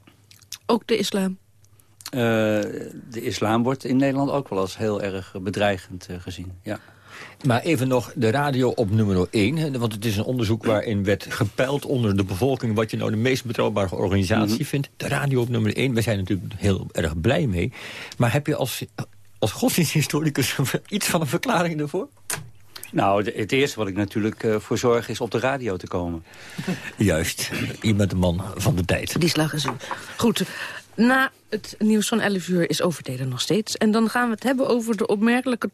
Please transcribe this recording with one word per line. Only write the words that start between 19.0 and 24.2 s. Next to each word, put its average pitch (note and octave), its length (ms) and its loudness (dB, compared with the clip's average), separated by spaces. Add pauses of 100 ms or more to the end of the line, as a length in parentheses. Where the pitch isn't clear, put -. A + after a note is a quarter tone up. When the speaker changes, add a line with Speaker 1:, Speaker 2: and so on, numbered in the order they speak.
Speaker 3:
als G#2+ 140 0
godsdiensthistoricus D3+ 1040 0 (160)
<laughs> - 160 -4
iets G#3 180 -2
van F3 140 2
een E3 60 0
verklaring E3+ 540 0
ervoor? F3+ 280 -4 (840)
Speaker 2:
Nou, G2+ 300 4
de, G2 140 -4
het G#2 160 -4
eerste C3+ 260 2
wat G#2+ 100 -2
ik F#2+ 60 -4
natuurlijk, G#2 500 -2